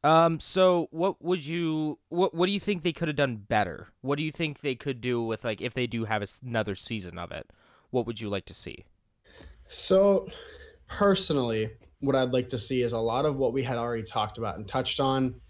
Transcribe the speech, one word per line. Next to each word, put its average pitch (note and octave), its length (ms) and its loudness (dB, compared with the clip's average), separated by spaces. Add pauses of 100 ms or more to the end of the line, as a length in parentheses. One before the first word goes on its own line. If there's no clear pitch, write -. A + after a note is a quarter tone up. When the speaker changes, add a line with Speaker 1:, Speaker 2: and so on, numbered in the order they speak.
Speaker 1:
Um, E3 380 6
so F3+ 520 4
what F3 300 -2
would E3 220 -2
you, D#3 540 -2 (100)
what, F3 240 0
what E3+ 140 2
do G3 60 0
you G3+ 80 0
think F#3 220 -2
they E3+ 100 0
could E3 160 -4
have D3 80 -4
done C3 200 0
better? G#2 520 -2 (120)
What C#3 160 -2
do D3 80 -4
you D#3 80 -4
think D#3 280 -4
they C3+ 140 -2
could B2 260 -6
do A#2+ 220 0
with, A2+ 220 -4
like, A2 160 -4
if A#2 140 -6
they B2 120 0
do A2+ 200 -2
have G#2+ 160 -2
a - 20 -4
s-, - 180 -14
another A2 320 -2
season F2+ 440 -8
of F2 140 -10
it? - 180 -12 (400)
What A#2+ 160 0
would A2+ 140 -6
you G#2+ 100 -4
like G2 160 -4
to - 80 -16
see? - 320 -14 (840)
Speaker 2:
So, G3 600 4 (580)
personally, B2+ 880 2 (280)
what C3+ 160 2
I'd B2+ 160 2
like B2+ 160 0
to B2 100 -4
see B2+ 220 0
is A#2+ 140 0
a A#2 40 0
lot A#2 280 2
of C#3+ 100 0
what C3 160 2
we C3+ 100 0
had A#2+ 140 -2
already A#2 260 -2
talked G#2 360 -4
about A2+ 180 -4
and G#2+ 100 -12
touched C3 340 -2
on C3+ 340 2 (160)